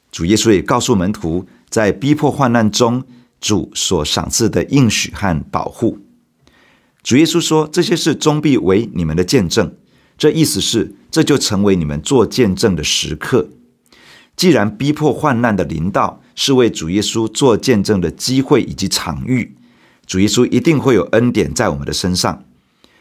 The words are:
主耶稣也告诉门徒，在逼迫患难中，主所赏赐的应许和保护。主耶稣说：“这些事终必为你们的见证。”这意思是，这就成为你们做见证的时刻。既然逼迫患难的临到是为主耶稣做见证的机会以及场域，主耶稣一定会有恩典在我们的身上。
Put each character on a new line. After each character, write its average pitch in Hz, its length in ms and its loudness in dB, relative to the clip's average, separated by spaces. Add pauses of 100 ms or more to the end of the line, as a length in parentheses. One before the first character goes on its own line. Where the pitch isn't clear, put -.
(120)
主 82 120 -6
耶 101 120 2
稣 113 160 4
也 87 100 4
告 131 160 0
诉 117 160 0
门 92 160 0
徒， 90 340 -4 (240)
在 107 220 0
逼 135 240 0
迫 147 160 0
患 127 220 0
难 110 180 2
中， 123 320 0 (380)
主 101 340 -2
所 78 300 -2
赏 80 260 -4
赐 110 180 0
的 85 180 0
应 131 220 4
许 - 240 -4
和 85 380 -2
保 - 140 -4
护。 - 340 -4 (1040)
主 113 140 0
耶 156 80 6
稣 165 160 0
说 156 320 0
：“这 180 100 2
些 165 140 0
事 156 180 0
终 151 260 0
必 147 160 2
为 101 380 2
你 85 100 -2
们 78 120 -2
的 90 80 2
见 98 240 0
证。” 92 260 -2 (420)
这 151 140 2
意 156 140 2
思 - 160 -2
是， - 340 -2 (160)
这 160 140 0
就 143 120 2
成 104 280 -2
为 98 100 4
你 85 100 0
们 73 160 -4
做 117 240 2
见 98 300 0
证 101 220 0
的 73 80 -6
时 73 320 -4
刻。 - 340 -2 (840)
既 185 140 2
然 107 260 2
逼 139 160 0
迫 147 200 0
患 131 280 -2
难 117 140 0
的 90 100 0
临 80 260 -4
到 110 320 -4 (120)
是 - 200 -2
为 123 160 4
主 80 180 -6
耶 101 140 0
稣 110 260 -4
做 117 280 2
见 107 260 2
证 98 180 0
的 82 100 -2
机 131 300 -2
会 131 220 2
以 - 100 -10
及 95 160 -4
场 - 380 -6
域， 127 300 -4 (500)
主 92 140 -4
耶 101 60 6
稣 120 240 2
一 123 100 2
定 156 180 2
会 120 160 2
有 90 80 4 (100)
恩 117 200 2
典 76 200 0
在 107 160 0
我 76 60 -2
们 69 100 -8
的 76 80 -6
身 90 220 -2
上。 87 300 -4 (560)